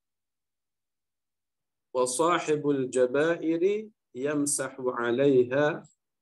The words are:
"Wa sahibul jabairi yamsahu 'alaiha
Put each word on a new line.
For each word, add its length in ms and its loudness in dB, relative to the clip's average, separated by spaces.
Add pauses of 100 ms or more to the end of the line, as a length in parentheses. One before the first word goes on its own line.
(1900)
"Wa 160 0
sahibul 800 0
jabairi 1040 0 (240)
yamsahu 800 -4
'alaiha 880 2 (400)